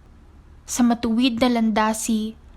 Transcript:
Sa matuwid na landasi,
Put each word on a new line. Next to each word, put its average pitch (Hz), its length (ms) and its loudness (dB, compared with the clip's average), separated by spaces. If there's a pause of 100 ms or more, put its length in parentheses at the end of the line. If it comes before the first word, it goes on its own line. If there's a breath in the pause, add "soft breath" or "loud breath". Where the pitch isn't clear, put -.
(680)
Sa - 160 -2
matuwid 233 560 0
na 254 80 4
landasi, 220 880 0 (220)